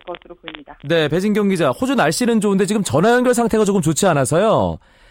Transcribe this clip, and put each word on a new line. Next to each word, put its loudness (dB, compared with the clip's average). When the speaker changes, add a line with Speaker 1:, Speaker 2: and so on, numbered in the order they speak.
Speaker 1:
것으로 -18
보입니다. -20
Speaker 2:
네, -2
배진경 -2
기자, 0
호주 -4
날씨는 0
좋은데 0
지금 -2
전화 2
연결 2
상태가 0
조금 2
좋지 0
않아서요. 0